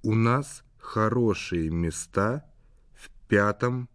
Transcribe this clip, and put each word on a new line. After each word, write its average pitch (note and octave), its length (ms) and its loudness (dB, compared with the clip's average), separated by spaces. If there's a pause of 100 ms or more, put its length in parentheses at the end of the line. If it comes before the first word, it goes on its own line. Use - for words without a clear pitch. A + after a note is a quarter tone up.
У A2 120 0
нас A#2 500 0 (140)
хорошие G#2+ 920 0
места F#2+ 720 -2 (500)
в - 160 -20 (180)
пятом B2 680 2